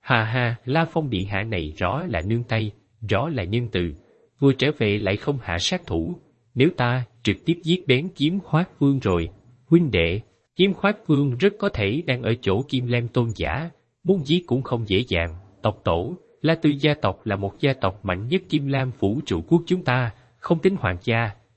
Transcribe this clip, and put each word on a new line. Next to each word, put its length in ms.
"Ha 240
ha, 400
La 280
Phong 180
điện 160
hạ 160
này 360
rõ 300
là 180
nương 180
tay, 280
rõ 200
là 160
nhân 280
từ, 220
vừa 140
trở 260
về 200
lại 180
không 260
hạ 160
sát 280
thủ. 280
Nếu 220
ta 280
trực 220
tiếp 180
giết 240
bén 220
Kiếm 320
Khoát 380
Vương 200
rồi, 300
huynh 240
đệ." 300
Kiếm 180
Khoát 220
Vương 320
rất 200
có 100
thể 380
đang 160
ở 180
chỗ 280
Kim 180
Lam 220
Tôn 280
giả, 340
muốn 220
giết 200
cũng 160
không 260
dễ 200
dàng. 280
"Tộc 220
tổ, 320
La 140
Tư 160
gia 140
tộc 320
là 100
một 240
gia 120
tộc 320
mạnh 240
nhất 200
Kim 180
Lam 320
vũ 280
trụ 220
quốc 180
chúng 180
ta, 260
không 200
tính 180
hoàng 280
gia, 260